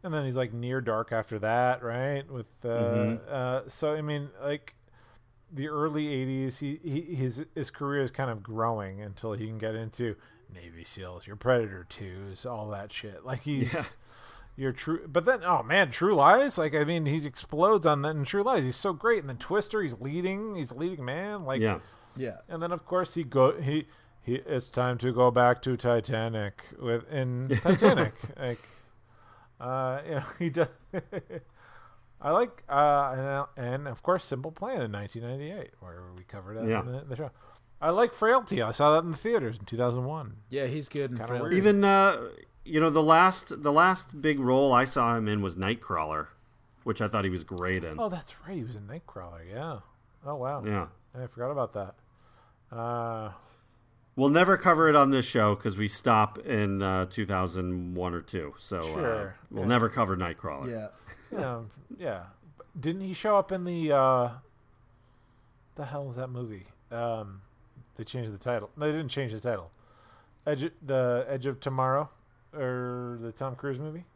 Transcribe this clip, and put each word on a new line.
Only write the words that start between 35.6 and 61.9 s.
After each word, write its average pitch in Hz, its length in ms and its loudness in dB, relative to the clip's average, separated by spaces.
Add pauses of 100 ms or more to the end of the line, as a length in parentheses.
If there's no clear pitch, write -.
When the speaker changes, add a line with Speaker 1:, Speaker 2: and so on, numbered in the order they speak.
Speaker 1:
where 90 220 -18 (140)
we 90 80 -18
covered 101 320 -14
it 113 120 -4
Speaker 2:
Yeah. 110 120 0
Speaker 1:
in 107 60 -8
the, 127 220 -10
the 127 80 -8
show. 147 140 -8 (500)
I 151 100 2
like 233 220 4
Frailty. 220 480 2
I 113 120 0
saw 147 220 6
that 165 100 4
in 170 80 -4
the 151 40 -4
theaters 143 420 -2
in 101 60 -14
two 113 120 -8
thousand 123 280 0
one. 131 320 -8 (120)
Speaker 3:
Yeah, 135 180 -4
he's 139 220 -6
good 139 240 -4
in 123 40 -6
Speaker 1:
Kinda 113 120 -6
Speaker 3:
Frailty. 120 160 -2
Speaker 1:
weird. 170 100 0
Speaker 2:
Even, 202 300 6
uh, 196 380 6 (420)
you 151 160 2
know, 160 100 6
the 156 120 4
last, 165 600 6
the 147 100 2
last 175 480 4
big 143 200 2
role 131 320 6
I 123 120 8
saw 120 320 2
him 110 120 0
in 104 140 2
was 92 140 -2
Nightcrawler, 82 680 -2 (580)
which 107 160 -2
I 110 80 0
thought 101 160 0
he 98 60 2
was 90 140 -4
great 90 400 -2
in. 80 160 -8
Speaker 1:
Oh, 220 80 -2
that's 175 260 -10 (120)
right. 190 100 -8
He 131 80 -6
was 110 120 -10
in 104 120 -12
Nightcrawler. 87 600 -14
Yeah. 131 300 -10 (480)
Oh, 143 80 -6
wow. 139 320 -6
Speaker 2:
Yeah. 104 200 -2 (300)
Speaker 1:
I 127 120 -10
forgot 120 220 -6
about 135 240 -2
that. - 1000 -14
Uh, 117 540 -6 (840)
Speaker 2:
We'll 135 140 4
never 180 260 6
cover 160 320 6
it 151 80 8
on 139 160 8
this 131 120 2
show 107 300 4
'cause 101 240 -4
we 104 80 0
stop 107 540 4
in, 104 420 0
uh, 95 240 2
two 98 180 -4
thousand 90 680 -2
one 90 200 -2
or 85 60 -4
two. 78 380 -8
So, - 220 -8
uh, - 20 -4
Speaker 1:
Sure. 98 520 -4 (180)
Speaker 2:
we'll 104 100 -6
Speaker 1:
Yeah. 95 60 0
Speaker 2:
never 117 200 4
cover 104 280 0
Nightcrawler. 80 520 -6
Speaker 3:
Yeah. 110 200 -8 (420)
Speaker 1:
You - 80 -8
know, 120 320 -6 (260)